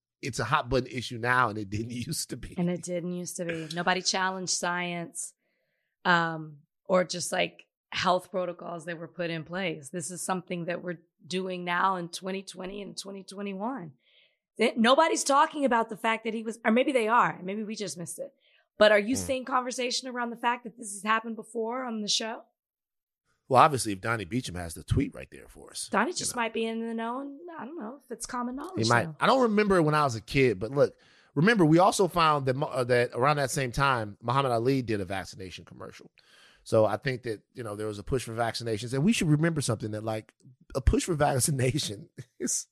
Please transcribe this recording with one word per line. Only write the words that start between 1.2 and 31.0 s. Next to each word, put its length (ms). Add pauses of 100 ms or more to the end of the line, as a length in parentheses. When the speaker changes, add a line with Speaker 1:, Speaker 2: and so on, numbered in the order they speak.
Speaker 1:
and 100
it 100
didn't 220
<laughs> 160
used 240
to 60
be. 200
Speaker 2:
And 120
it 120
didn't 320
used 240
to 80
be. 300
Nobody 260
challenged 520
science, 800 (720)
um, 520 (280)
or 180
just, 280
like, 340 (260)
health 400
protocols 540
that 120
were 100
put 220
in 140
place. 460
This 200
is 140
something 420
that 180
we're 140 (300)
doing 360
now 340
in 120
twenty 320
twenty 400
and 160
twenty 260
twenty-one. 680 (680)
Th-, 200
nobody's 460
talking 420
about 240
the 80
fact 260
that 100
he 100
was, 220
or 60
maybe 200
they 160
are, 360
maybe 200
we 120
just 220
missed 220
it. 140 (440)
But 140
are 80
you 160
Speaker 1:
Hmm. 60
Speaker 2:
seeing 240
conversation 640
around 220
the 60
fact 280
that 120
this 160
has 100
happened 320
before 480
on 180
the 60
show? 340 (1080)
Speaker 1:
Well, 140
obviously, 320
if 80
Donnie 240
Beecham 300
has 180
the 100
tweet 300
right 180
there 160
for 220
us, 220
Speaker 2:
Donnie 200
Speaker 1:
you 60
Speaker 2:
just 180
Speaker 1:
know. 60
Speaker 2:
might 120
be 120
in 200
the 80
know, 260
and 180 (220)
I 60
don't 120
know 260
if 80
it's 140
common 300
knowledge, 180 (100)
Speaker 1:
He 60
might. 160
Speaker 2:
though. 140
Speaker 1:
I 80
don't 160
remember 400
when 100
I 100
was 120
a 60
kid, 380
but 120
look, 240 (400)